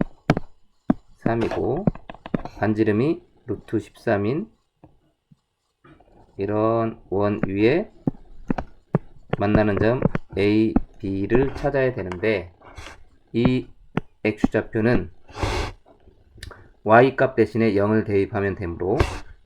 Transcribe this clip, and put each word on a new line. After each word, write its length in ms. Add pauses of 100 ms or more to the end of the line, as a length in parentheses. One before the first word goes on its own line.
(1160)
삼이고 680 (760)
반지름이 640 (240)
루트 320
십삼인 720 (1900)
이런 640 (100)
원 360
위에 440 (1500)
만나는 400
점 220 (360)
A, 380 (240)
B를 560
찾아야 400
되는데 580 (800)
이 360 (560)
X좌표는 840 (1700)
Y값 540
대신에 400
영을 280
대입하면 520
되므로 420 (480)